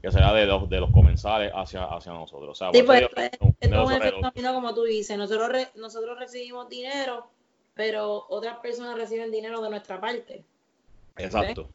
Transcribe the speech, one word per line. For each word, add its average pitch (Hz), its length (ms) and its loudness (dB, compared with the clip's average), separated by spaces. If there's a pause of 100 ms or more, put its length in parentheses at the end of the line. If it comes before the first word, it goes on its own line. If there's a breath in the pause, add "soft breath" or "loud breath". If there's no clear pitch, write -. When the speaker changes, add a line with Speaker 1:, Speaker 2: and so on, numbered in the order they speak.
Speaker 1:
que 95 100 -6
será 95 220 6
de 107 140 4
los, 98 240 0
de 92 100 -2
los 90 100 0
comensales 104 640 6
hacia, 92 300 -8
hacia 87 280 -12
nosotros. 78 380 -14
O - 40 -16
sea, 92 180 -6
Speaker 2:
Sí, 247 100 10
Speaker 1:
por 254 140 6
eso 240 180 4
Speaker 2:
pues, 240 160 -4
Speaker 1:
yo 247 60 -14
Speaker 2:
esto - 0 -
es, - 20 -20
Speaker 1:
creo - 0 -
que - 60 -8
un - 60 8 (100)
Speaker 2:
esto - 0 -
es 247 100 4
un 107 60 2
Speaker 1:
negocio 262 220 2
Speaker 2:
efecto - 180 0
Speaker 1:
redondo. - 180 -4
Speaker 2:
dominó, 247 200 -4
como 240 200 -6
tú 226 100 -2
dices. 214 340 -4
Nosotros 214 320 -4
re-, 262 260 -2
nosotros 226 420 -12
recibimos 247 520 -14
dinero, 247 560 -8 (480)
pero 208 560 -4
otras 226 260 -8
personas 240 400 -10
reciben 226 340 -6
dinero 220 300 -8
de 220 100 -6
nuestra 202 300 -10
parte. 233 420 -8 (760)
Speaker 1:
Exacto. 95 560 -4